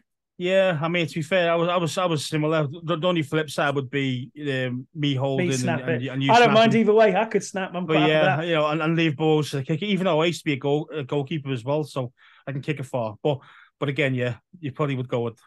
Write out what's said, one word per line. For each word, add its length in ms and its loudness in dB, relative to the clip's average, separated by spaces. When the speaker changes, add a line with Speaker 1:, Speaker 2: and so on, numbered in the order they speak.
Speaker 1:
Yeah, 400 2
I 60 -2
mean, 180 0
to 100 -10
be 60 -2
fair, 300 2
I 40 2
was, 120 2
I 80 0
was, 220 -2
I 80 0
was 200 -2
similar. 400 0
The, 100 0
the 140 -2
only 140 0
flip 260 -2
side 260 0
would 140 -4
be, 420 -4
um, 460 -4
me 180 0
holding 340 0
Speaker 2:
Me 60 0
Speaker 1:
and, 100 -2
Speaker 2:
snapping. 320 -2
Speaker 1:
and, 120 -4
and 160 -4
you 80 2
Speaker 2:
I 80 8
don't 140 6
mind 180 6
Speaker 1:
snapping. 80 4
Speaker 2:
either 140 4
way. 200 6
I 120 2
could 180 -2
snap. 320 -6
I'm 100 -4
Speaker 1:
But 100 0
Speaker 2:
quite 40 4
happy 140 4
with 80 4
Speaker 1:
yeah, 160 4
Speaker 2:
that. 100 -4
Speaker 1:
you 80 0
know, 120 2
and, 140 -2
and 140 2
leave 220 0
balls 320 2
to 80 -6
the 80 -4
kicker. 180 -2
Even 220 0
though 160 2
I 60 2
used 120 -2
to 60 -20
be 80 0
a 20 0
goal, 380 -2
a 100 -6
goalkeeper 480 -4
as 140 -6
well, 180 0
so 300 -8
I 60 -8
can 80 -6
kick 180 -6
it 60 -10
far. 360 -6
But, 180 0
but 80 -2
again, 260 0
yeah, 220 -2
you 100 -6
probably 240 -4
would 140 -6
go 140 -2
with, 240 -6